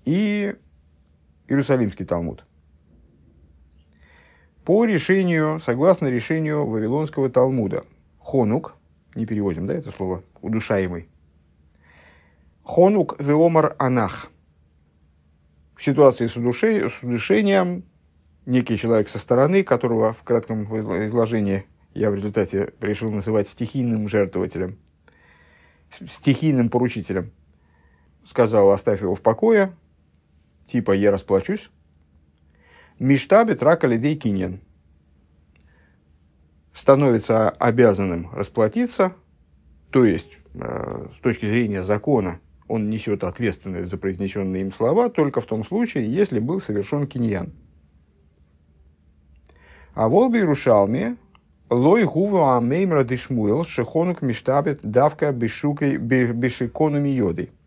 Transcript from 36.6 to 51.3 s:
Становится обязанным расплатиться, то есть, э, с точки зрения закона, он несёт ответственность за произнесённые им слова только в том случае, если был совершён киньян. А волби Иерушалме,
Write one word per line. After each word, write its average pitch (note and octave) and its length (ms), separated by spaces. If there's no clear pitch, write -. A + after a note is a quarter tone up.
Становится A#2 800
обязанным G2 840
расплатиться, F3+ 840
то B2+ 140
есть, - 340
э, - 580
с - 60
точки A2+ 280
зрения G#2 360
закона, G2+ 560
он A2 200
несёт G#2+ 360
ответственность F2+ 640
за F#2 80
произнесённые F#2+ 640
им G2 100
слова G3+ 380
только C#3+ 300
в - 60
том A2 180
случае, F3+ 480
если F3+ 260
был D#3 220
совершён A#2+ 460
киньян. G#2 460
А A2 140
волби A3+ 300
Иерушалме, C#3+ 760